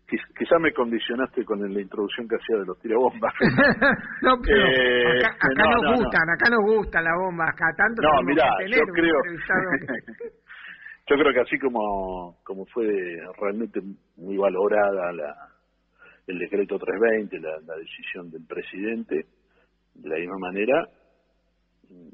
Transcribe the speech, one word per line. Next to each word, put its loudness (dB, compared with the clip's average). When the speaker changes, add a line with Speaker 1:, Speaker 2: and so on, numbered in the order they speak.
Speaker 1:
quiz-, -8
quizá 4
me 2
condicionaste -2
con -4
la -4
introducción -6
que -2
hacía -2
de -4
los -10
tirabombas. 0
Speaker 2:
<laughs> 2
No, 4
pero 4
Speaker 1:
Eh, 4
Speaker 2:
acá, 0
acá 2
Speaker 1:
no, 6
Speaker 2:
nos 4
Speaker 1:
no, 2
no. 4
Speaker 2:
gustan, 2
acá 2
nos 4
gusta 0
la 0
bomba, -2
acá -2
tanto 2
Speaker 1:
No, 6
Speaker 2:
tenemos 6
Speaker 1:
mirá, 4
Speaker 2:
que -4
tener 2
Speaker 1:
yo 4
Speaker 2:
un -6
Speaker 1:
creo, 4
Speaker 2:
entrevistado 0
que -10
Speaker 1:
<laughs> -12
yo 6
creo 4
que 4
así -2
como, -4
como -10
fue -4
realmente -4
muy -6
valorada 2
la, -8
el -8
decreto -2
tres -4
veinte, 0
la, -8
la -12
decisión -14
del -18
presidente, -6
de -16
la -4
misma -6
manera, 0